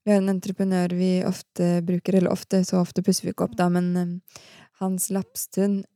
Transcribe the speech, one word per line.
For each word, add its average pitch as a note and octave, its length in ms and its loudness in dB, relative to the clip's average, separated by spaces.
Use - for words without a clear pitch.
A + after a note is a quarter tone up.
vi G#3 60 2
har G3+ 100 6
en F#3+ 80 0
entreprenør F#3 600 0
vi F#3 340 2
ofte F3 580 -2
bruker, F3+ 340 0
eller F3+ 160 4
ofte, F#3 340 0
så F#3 160 0
ofte F3+ 220 -2
pusser F#3 220 2
vi F3+ 80 -4
ikke F3+ 120 -4
opp A#3 100 -6
da, F3+ 140 2
men, F3 280 0
eh, F3 420 -6
Hans F#3+ 320 -2
Lapstun, G3 720 -2